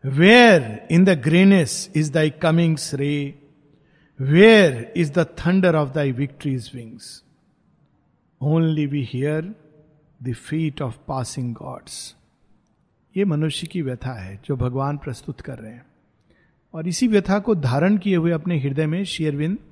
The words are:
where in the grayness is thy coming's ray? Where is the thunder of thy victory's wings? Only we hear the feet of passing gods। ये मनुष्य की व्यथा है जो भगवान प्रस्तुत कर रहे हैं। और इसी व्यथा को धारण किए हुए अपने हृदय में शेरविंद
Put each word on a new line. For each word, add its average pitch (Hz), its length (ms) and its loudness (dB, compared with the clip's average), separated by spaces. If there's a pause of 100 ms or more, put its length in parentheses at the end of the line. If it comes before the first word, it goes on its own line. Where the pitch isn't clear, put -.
where 185 580 6 (280)
in 170 140 6
the 185 120 4 (100)
grayness 180 680 2
is 151 140 0
thy 156 200 0 (140)
coming's 160 480 0
ray? 143 380 -6 (880)
Where 165 600 6 (160)
is 165 160 -2
the 165 120 0
thunder 180 480 0
of 147 200 -2
thy 143 220 -2
victory's 135 520 -6
wings? - 560 -20 (1200)
Only 156 480 0
we 139 240 -4
hear 147 260 -4 (840)
the 123 80 -6 (180)
feet 156 280 -4
of 123 120 -8 (180)
passing 131 380 -8
gods। - 680 -16 (1000)
ये 202 80 0
मनुष्य 156 420 -4
की 175 140 -8
व्यथा 127 400 -8
है 98 240 -16
जो 143 100 -6
भगवान 131 420 -4
प्रस्तुत - 440 -14
कर 131 160 -14
रहे 110 140 -18
हैं। 120 140 -20 (880)
और 160 140 -10
इसी 185 200 -2
व्यथा 202 320 2
को 208 160 0
धारण 156 420 0
किए 190 180 0
हुए 170 160 0
अपने 165 280 -2
हृदय 139 260 -2
में 165 180 -4
शेरविंद 156 540 -4 (140)